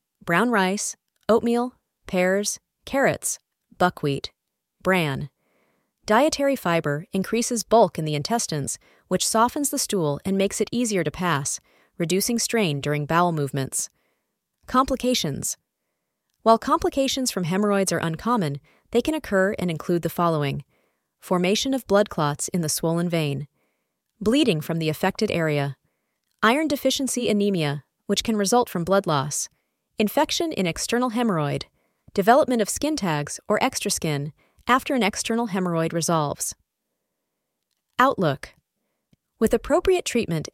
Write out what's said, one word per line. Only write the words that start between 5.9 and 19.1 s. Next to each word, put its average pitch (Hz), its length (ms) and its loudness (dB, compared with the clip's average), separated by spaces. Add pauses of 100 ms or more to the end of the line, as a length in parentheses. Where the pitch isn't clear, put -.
Dietary 277 500 2
fiber 165 560 -2
increases 220 520 -2
bulk 214 360 4
in 160 60 -4
the 151 100 -2
intestines, 147 640 -4 (300)
which - 180 0
softens 254 440 2
the 285 80 -2
stool 156 440 -2
and 190 140 -2
makes 196 240 0
it 202 100 -2
easier 214 320 0
to 151 80 -2
pass, 156 480 -2 (380)
reducing 190 420 0
strain 185 400 0
during 147 260 -2
bowel 170 280 4
movements. 143 560 -4 (800)
Complications. 254 880 0 (840)
While 226 160 6
complications 269 720 0
from 185 140 -4
hemorrhoids 196 480 0
are 170 80 0
uncommon, 165 600 -2 (300)
they 240 120 2
can 311 120 -2